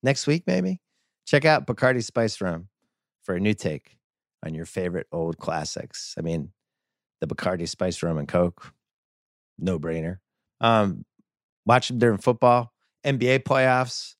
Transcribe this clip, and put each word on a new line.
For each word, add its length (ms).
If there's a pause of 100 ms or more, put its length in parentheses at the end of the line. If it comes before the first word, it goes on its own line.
Next 260
week, 200
maybe? 320 (460)
Check 180
out 240
Bacardi 340
Spiced 380
Rum 300 (520)
for 140
a 40
new 140
take 440 (480)
on 80
your 120
favorite 460
old 280
classics. 800
I 40
mean, 300 (680)
the 80
Bacardi 400
Spiced 340
Rum 160
and 100
Coke, 460 (840)
no-brainer. 600 (420)
Um, 420 (640)
watch 240
them 100
during 180
football, 540 (320)
N 140
B 100
A 120
playoffs. 800